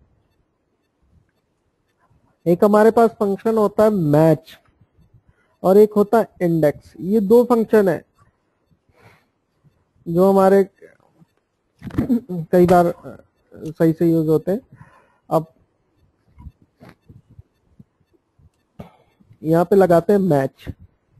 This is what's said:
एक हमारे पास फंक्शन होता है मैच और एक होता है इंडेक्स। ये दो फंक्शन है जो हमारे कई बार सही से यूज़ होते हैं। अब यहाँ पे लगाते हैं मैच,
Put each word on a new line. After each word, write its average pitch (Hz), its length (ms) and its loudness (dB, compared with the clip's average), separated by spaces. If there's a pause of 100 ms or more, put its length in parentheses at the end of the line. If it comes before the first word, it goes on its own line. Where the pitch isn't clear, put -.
(2500)
एक 170 180 0
हमारे 214 260 4
पास 226 200 2
फंक्शन 220 480 -4
होता 208 260 0
है 220 60 2
मैच 160 680 0 (1040)
और 185 140 2
एक 208 160 4
होता 208 260 0
है 202 100 -2 (140)
इंडेक्स। 160 580 -2
ये 196 200 -2
दो 226 240 2
फंक्शन 220 440 0
है 156 160 -4 (2000)
जो 175 240 0
हमारे 196 340 2 (1900)
कई 180 140 2
बार 175 260 2 (640)
सही 160 380 -4
से 170 180 -2
यूज़ 160 180 -2
होते 156 240 -2
हैं। 233 80 -6 (720)
अब 160 220 -4 (4000)
यहाँ 165 220 0
पे 202 120 0
लगाते 175 360 2
हैं 202 80 0
मैच, 143 440 -2 (560)